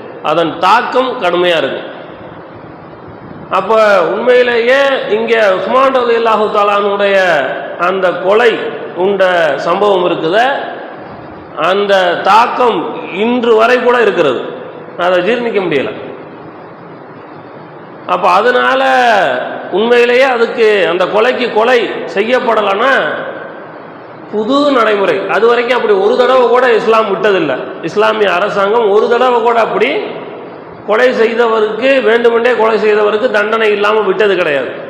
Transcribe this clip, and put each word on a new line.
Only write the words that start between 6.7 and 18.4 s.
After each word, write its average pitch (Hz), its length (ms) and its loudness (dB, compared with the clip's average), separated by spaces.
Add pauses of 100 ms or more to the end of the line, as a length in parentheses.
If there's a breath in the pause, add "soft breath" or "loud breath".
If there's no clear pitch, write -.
அந்த 180 340 0
கொலை 190 460 2 (380)
உண்ட 180 600 2
சம்பவம் 190 480 0
இருக்குதே, 170 420 0 (1080)
அந்த 190 680 2
தாக்கம் 226 880 0
இன்று 233 440 2
வரை 247 260 2
கூட 247 180 4
இருக்கிறது. 170 400 2 (580)
அதை 180 200 2
ஜீரணிக்க 220 420 -2
முடியல. 143 300 -2 (2250)
அப்ப 185 240 0
அதனால 247 520 2 (880)